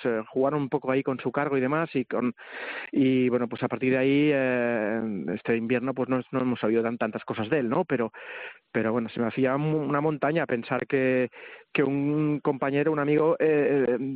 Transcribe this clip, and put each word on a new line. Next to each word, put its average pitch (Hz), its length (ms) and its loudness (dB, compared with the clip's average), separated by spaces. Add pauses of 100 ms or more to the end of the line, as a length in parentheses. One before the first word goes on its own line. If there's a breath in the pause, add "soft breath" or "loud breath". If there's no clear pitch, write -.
eh, 113 240 0
jugaron 143 320 2
un 131 80 -2
poco 131 200 -2
ahí 135 140 2
con 131 160 -2
su 131 100 -2
cargo 143 280 0
y - 20 2
demás 151 340 0
y 131 120 0
con, 117 280 -2 (600 loud breath)
y, 131 340 4
bueno, 120 220 0
pues 120 120 -8
a 123 60 -2
partir 127 240 0
de 131 60 2
ahí, 139 360 4
eh, 120 680 0 (340)
este 117 220 0
invierno, 120 360 -2
pues 127 140 -2
no, 127 140 0 (100)
no 135 80 -2
hemos 127 220 0
sabido 113 200 2
tan, 117 160 -2
tantas 110 280 -4
cosas 110 240 -4
de 151 100 2
él, 120 80 -2
¿no? 143 160 0
Pero, 117 300 -2 (580 loud breath)
pero 110 220 0
bueno, 117 160 -2
se - 100 -8
me 117 80 0
hacía 131 300 0
mu-, 156 260 0
una 143 160 0
montaña 151 460 0
pensar 123 420 -2
que, 127 420 2 (440 loud breath)
que 151 100 2
un 147 580 0
compañero, 143 520 0
un 151 60 -2
amigo, 151 380 2
eh, 147 520 4
eh, 127 260 0